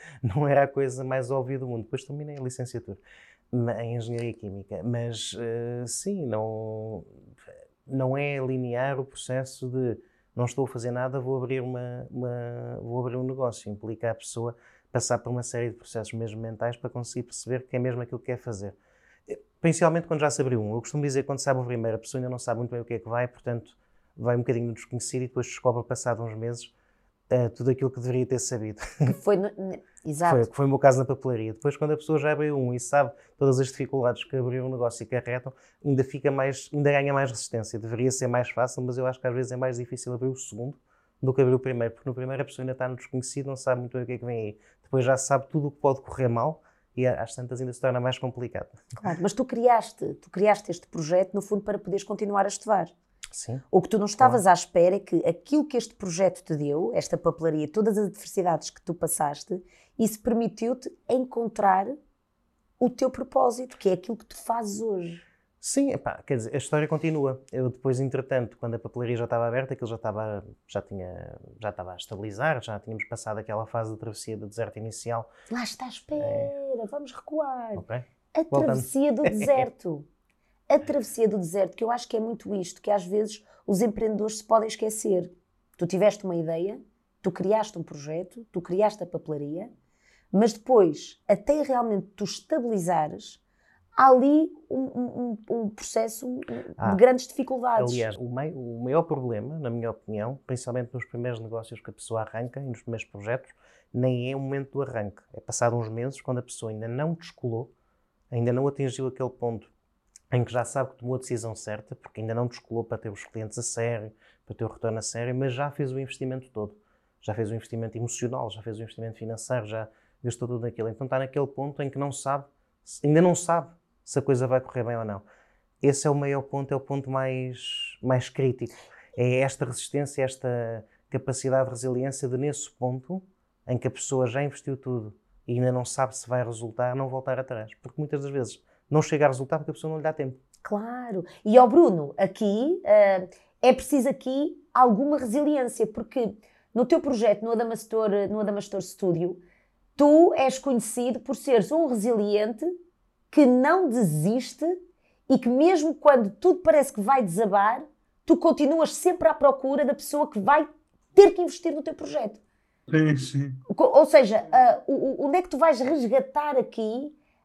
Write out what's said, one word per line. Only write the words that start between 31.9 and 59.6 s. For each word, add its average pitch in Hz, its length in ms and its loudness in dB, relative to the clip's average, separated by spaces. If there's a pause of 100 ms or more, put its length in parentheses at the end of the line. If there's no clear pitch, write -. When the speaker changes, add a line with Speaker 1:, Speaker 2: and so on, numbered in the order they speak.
Speaker 1:
a 151 40 2
pessoa 151 220 0
já 143 140 0
abriu 151 260 0
um 123 160 0
e 123 40 -4
sabe 139 320 2 (280)
todas 135 200 4
as 131 100 0
dificuldades 131 560 -2
que - 120 -6
abrir 127 240 -2
um 127 100 -4
negócio 120 340 -4
e - 20 -10
que 127 100 -4
acarretam, 123 380 -6 (280)
ainda 135 220 2
fica 139 260 -2
mais, 135 400 -2
ainda 147 220 2
ganha 139 220 2
mais 135 160 0
resistência. 110 480 -8
Deveria 113 320 0
ser 131 160 -2
mais 120 240 0
fácil, 123 320 -2
mas 123 160 -4
eu 127 80 -2
acho 127 120 -4
que - 80 -6
às 123 80 0
vezes 123 180 -4
é 127 40 -6
mais 127 220 -2
difícil 123 340 -8
abrir 123 160 -2
o 131 80 -4
segundo 123 420 -10 (440)
do 131 100 2
que 131 80 2
abrir 127 140 6
o 127 40 6
primeiro, 120 360 -4
porque - 160 -12
no 123 40 -6
primeiro 131 280 -6
a - 20 -6
pessoa 131 200 -10
ainda 127 80 -4
está 127 160 -4
no 127 80 -8
desconhecido, 131 500 -8
não 135 100 -8
sabe 127 240 -2
muito 120 140 -10
bem 127 80 -4
o 117 40 -8
que 123 60 -8
é 123 60 -6
que 120 80 -14
vem 120 120 -6 (100)
aí. 107 100 -12 (240)
Depois 131 220 0
já 131 120 4
sabe 135 320 0
tudo 147 200 -2
o - 20 -6
que - 80 -14
pode 135 240 2
correr 131 260 -2
mal 117 340 -2 (340)
e 127 100 0
a-, 117 160 0
às 117 120 -8
tantas 123 260 -10
ainda 127 120 -6
se - 80 -18
torna 127 200 0
mais 127 180 -2
complicado. 120 480 -8 (300)
Speaker 2:
Claro, 175 260 -4
mas 196 100 2
tu 254 120 -2
criaste, 233 680 0
tu - 160 -20
criaste 208 400 2
este 170 180 -10
projeto, 180 440 0
no 202 80 -2
fundo, 202 220 -2
para 202 160 -4
poderes 196 260 -4
continuar 202 400 0
a 202 40 0
estudar. 202 400 0 (420)
Speaker 1:
Sim. 123 400 -8
Speaker 2:
O 131 100 6
que - 80 0
tu - 100 2
não 196 60 0
estavas 240 380 6
Speaker 1:
Claro. 185 80 8
Speaker 2:
à 170 100 6
espera 180 360 4
é 196 40 -4
que 175 240 0
aquilo 269 400 2
que 302 140 -6
este - 160 -4
projeto 180 480 0
te - 140 -6
deu, 147 360 0
esta 170 240 0
papelaria, 160 520 0
todas 214 280 0
as 208 120 2
adversidades 175 600 -2
que - 140 -18
tu 170 100 -6
passaste, 160 720 -4 (360)